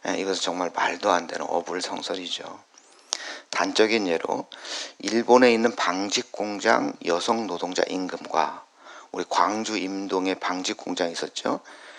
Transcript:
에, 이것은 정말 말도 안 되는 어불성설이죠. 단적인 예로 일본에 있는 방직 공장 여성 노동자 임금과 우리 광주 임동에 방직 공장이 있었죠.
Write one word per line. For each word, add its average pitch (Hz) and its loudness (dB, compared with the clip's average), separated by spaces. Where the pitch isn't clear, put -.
에, 90 -2
이것은 92 -2
정말 87 -2
말도 90 0
안 87 2
되는 82 -6
어불성설이죠. 87 -4
단적인 104 2
예로 - -2
일본에 117 6
있는 113 4
방직 95 -2
공장 110 2
여성 107 0
노동자 87 -2
임금과 85 -2
우리 90 -4
광주 107 2
임동에 95 0
방직 92 -4
공장이 87 -2
있었죠. - -4